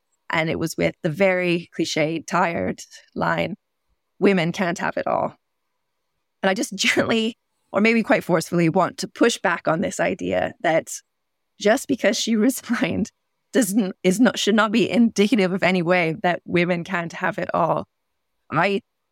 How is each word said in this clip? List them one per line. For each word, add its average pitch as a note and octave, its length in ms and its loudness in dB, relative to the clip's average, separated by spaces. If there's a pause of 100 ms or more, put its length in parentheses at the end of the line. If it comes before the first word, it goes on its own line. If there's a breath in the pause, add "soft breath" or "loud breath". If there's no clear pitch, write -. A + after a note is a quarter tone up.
(300)
And E3 200 -2
it - 80 -4
was E3 200 -6
with E3+ 260 -2
the F3 60 -2
very F3+ 640 0
cliche, D#3+ 520 -2
tired E3+ 560 -2 (320 loud breath)
line, E3+ 420 -2 (640)
"Women F3+ 320 2
can't E3+ 280 -4
have - 180 -4
it - 100 -4
all." - 280 -2 (1040)
And F#3+ 80 2
I G3 40 2
just A3+ 200 -6
<laughs> - 20 -10
gently, A#3 640 0 (340)
or G3 100 0
maybe A3+ 220 4
quite G#3 200 2
forcefully, E3+ 460 0
want E3+ 300 0
to - 80 -8
push - 300 2
back - 300 -2
on D#3+ 140 2
this F#3 180 -4
idea F3+ 640 -2
that D#3+ 280 0 (680)
just G3+ 280 0
because A3+ 300 0
she A3+ 180 -2
<laughs> G#3+ 120 2
resigned G#3+ 640 -2 (400)
doesn't, G3+ 520 0
is F#3 160 2
not, A#3 200 4
should G#3 160 2
not G#3 160 2
be G3 180 2
indicative A3 640 2
of F#3+ 100 -2
any F3+ 180 2
way E3 420 2
that F3 220 0
women F3 380 0
can't E3+ 300 -6
have F3+ 240 -4
it F3+ 160 -6
all. D#3+ 340 0 (640)
I G3 300 0 (300)